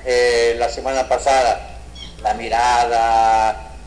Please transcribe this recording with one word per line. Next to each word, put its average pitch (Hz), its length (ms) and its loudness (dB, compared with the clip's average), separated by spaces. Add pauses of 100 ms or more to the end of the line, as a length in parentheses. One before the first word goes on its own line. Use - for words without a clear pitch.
eh, 120 540 2
la 117 80 0
semana 127 400 -4
pasada, 131 720 0 (420)
la - 120 -2
mirada, 113 1400 2 (140)